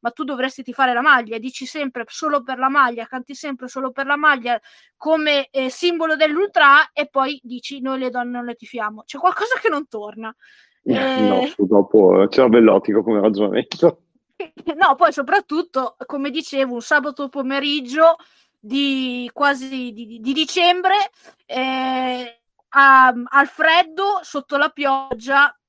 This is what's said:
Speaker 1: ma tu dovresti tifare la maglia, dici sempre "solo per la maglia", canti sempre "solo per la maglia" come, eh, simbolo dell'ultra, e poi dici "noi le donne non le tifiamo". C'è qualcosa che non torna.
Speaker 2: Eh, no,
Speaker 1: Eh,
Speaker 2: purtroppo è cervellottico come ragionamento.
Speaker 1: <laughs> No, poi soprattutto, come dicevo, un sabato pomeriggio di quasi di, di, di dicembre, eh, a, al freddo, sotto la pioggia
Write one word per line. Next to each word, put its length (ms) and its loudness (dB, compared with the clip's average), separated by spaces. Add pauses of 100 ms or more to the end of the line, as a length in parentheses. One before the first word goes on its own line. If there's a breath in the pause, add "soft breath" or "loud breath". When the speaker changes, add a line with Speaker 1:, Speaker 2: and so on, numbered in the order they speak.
Speaker 1:
ma 100 -4
tu 140 -10
dovresti 400 -6
tifare 280 -2
la 80 -2
maglia, 380 2
dici 260 -10
sempre 440 -8
"solo 340 -4
per 160 -10
la 100 0
maglia", 380 0
canti 300 -14
sempre 320 -12
"solo 240 -8
per 140 -6
la 100 0
maglia" 440 0 (360 soft breath)
come, 540 0
eh, 200 -2
simbolo 460 -2
dell'ultra, 760 4
e 140 -4
poi 340 -2
dici 400 -12
"noi 200 -6
le 100 -4
donne 220 -6
non 120 -8
le 120 -10
tifiamo". 500 -10
C'è 120 -14
qualcosa 420 0
che 80 0
non 180 -4
torna. 480 -12 (480 soft breath)
Speaker 2:
Eh, 380 -2
no, 220 0
Speaker 1:
Eh, 120 -6
Speaker 2:
purtroppo 720 4
è 40 -2
cervellottico 760 4
come 160 0
ragionamento. 880 0 (300)
Speaker 1:
<laughs> 380 -10
No, 220 2
poi 160 2
soprattutto, 840 -4 (100)
come 260 -8
dicevo, 440 -4
un 80 -8
sabato 460 -2
pomeriggio 880 0 (480 soft breath)
di 680 -4
quasi 600 -4
di, 0 -
di, 280 -18
di 120 -4
dicembre, 800 0 (360 soft breath)
eh, 920 -4 (300)
a, 420 6 (120)
al 220 2
freddo, 760 0
sotto 340 -8
la 140 0
pioggia 840 0 (120)